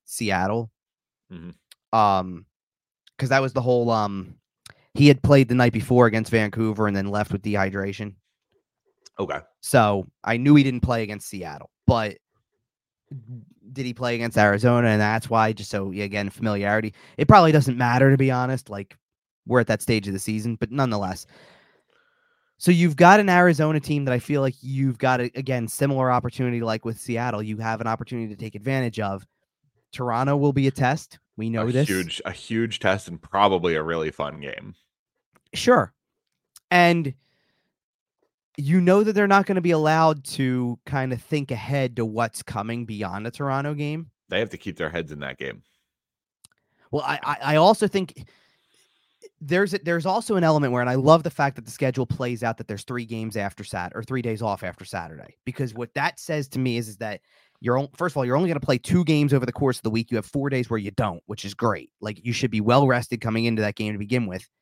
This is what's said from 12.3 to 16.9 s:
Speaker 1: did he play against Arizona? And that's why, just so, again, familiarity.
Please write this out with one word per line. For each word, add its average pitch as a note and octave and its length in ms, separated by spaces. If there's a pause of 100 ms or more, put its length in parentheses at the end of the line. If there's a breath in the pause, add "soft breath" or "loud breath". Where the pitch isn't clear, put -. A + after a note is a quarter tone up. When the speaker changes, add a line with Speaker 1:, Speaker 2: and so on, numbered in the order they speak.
Speaker 1:
did C3 140
he B2 80
play A#2+ 220
against A#2 220
Arizona? A2+ 520
And G#2+ 120
that's G#2+ 280
why, A2 240
just G2+ 160
so, G2 220
again, G2+ 380
familiarity. G#2+ 640 (240 soft breath)